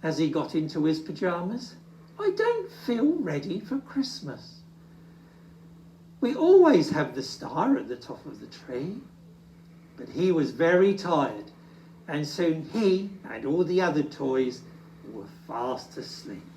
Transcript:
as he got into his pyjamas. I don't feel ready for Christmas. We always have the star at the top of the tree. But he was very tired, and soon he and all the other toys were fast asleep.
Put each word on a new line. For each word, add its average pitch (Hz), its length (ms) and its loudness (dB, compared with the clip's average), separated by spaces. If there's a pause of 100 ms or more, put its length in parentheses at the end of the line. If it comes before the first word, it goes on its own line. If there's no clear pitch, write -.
as 156 160 -2
he 160 120 2
got 147 240 -4
into 156 300 -2
his 156 140 2
pyjamas. 180 760 -6 (440)
I 415 180 0
don't 440 340 0
feel 254 460 0
ready 185 440 -4
for 269 180 -6
Christmas. - 800 -6 (1600)
We 247 140 0
always 320 560 8
have 147 240 -2
the 135 80 -6
star 202 540 -2
at - 120 -6
the 120 80 -6
top - 300 -14
of - 140 -16
the - 60 -16
tree. 156 540 -10 (960)
But - 120 -16
he 180 240 2
was 151 180 2
very 180 440 6
tired, 165 560 -2 (580)
and 151 180 -4
soon 160 460 0
he 196 380 2 (180)
and 110 160 -12
all 160 200 2
the 180 160 2
other 156 220 2
toys 131 600 -2 (500)
were 110 140 -12 (200)
fast - 500 -6
asleep. - 460 -14 (140)